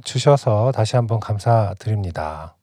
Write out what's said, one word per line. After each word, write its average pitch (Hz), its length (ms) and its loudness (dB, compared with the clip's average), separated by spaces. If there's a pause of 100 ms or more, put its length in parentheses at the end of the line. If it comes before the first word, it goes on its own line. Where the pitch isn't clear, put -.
주셔서 135 680 2
다시 113 240 0
한번 113 240 0
감사드립니다. 95 1400 -2